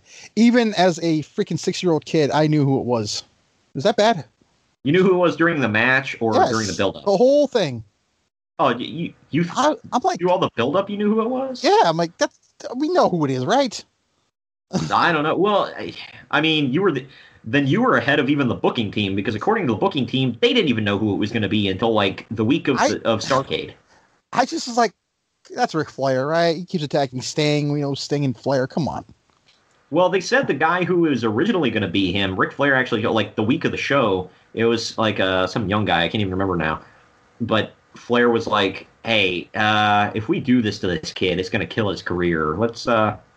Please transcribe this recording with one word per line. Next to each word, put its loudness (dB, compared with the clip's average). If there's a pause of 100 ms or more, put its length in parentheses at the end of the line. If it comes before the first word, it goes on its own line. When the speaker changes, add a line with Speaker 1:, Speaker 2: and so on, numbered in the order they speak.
(360)
Speaker 1:
Even 4
as 2
a 0
freaking -4
six-year-old -2
kid, 2
I 4
knew 2
who 2
it -4
was. -4 (520)
Is -4
that 2
bad? 2 (580)
Speaker 2:
You 2
knew 6
who 6
it 2
was 2
during 2
the 2
match 2
or 2
Speaker 1:
Yes, 2
Speaker 2:
during -2
the -4
build-up? -2
Speaker 1:
the 2
whole 4
thing. -2 (760)
Speaker 2:
Oh, 2
y-, -6
you, -8 (160)
you 0 (100)
Speaker 1:
I, 2 (180)
I'm 0
like, -2
Speaker 2:
through 2
all 4
the 0
build-up, 0
you -8
knew 0
who 2
it -4
was? -6
Speaker 1:
Yeah, 4
I'm 2
like, -2
"That's, -4 (380)
we -2
know 4
who 0
it 0
is, -2
right?" 0 (880)
<laughs> -4
Speaker 2:
I 4
don't 0
know. 0
Well, 0
I, -10 (380)
I 0
mean, 2
you 0
were 2
the, -8 (380)
then 0
you 2
were 4
ahead 0
of 0
even 0
the -2
booking -2
team, -2
because -2
according -2
to 2
the -2
booking -2
team, -2
they 2
didn't -2
even 0
know 0
who 0
it -2
was -4
gonna -2
be 0
until, 0
like, -2
the -2
week 0
of 2
Speaker 1:
I 2
Speaker 2:
the, -6
of 0
Starrcade. -4 (600)
Speaker 1:
I 2
just -8
was -8
like, 2 (640)
"That's -2
Ric -4
Flair, -2
right? 2
He -8
keeps -4
attacking -2
Sting. 0
We -2
know -4
Sting -4
and -2
Flair. -2
Come -4
on." -8 (840)
Speaker 2:
Well, 2
they -2
said 0
the 0
guy 0
who 0
was 0
originally 0
gonna -2
be 0
him, 0
Ric -2
Flair, 2
actually, 0
like, 0
the -2
week 0
of -2
the -6
show, 0 (240)
it 0
was, -2
like, 0
uh, 0
some -4
young 0
guy. 2
I 0
can't -2
even -2
remember -2
now. -2 (600)
But -2 (240)
Flair 2
was 0
like, -2 (180)
"Hey, 0
uh, 2
if -4
we 0
do 2
this -4
to -4
this -4
kid, 0
it's -4
gonna -4
kill -2
his -6
career. -2
Let's, -4
uh," 2 (200)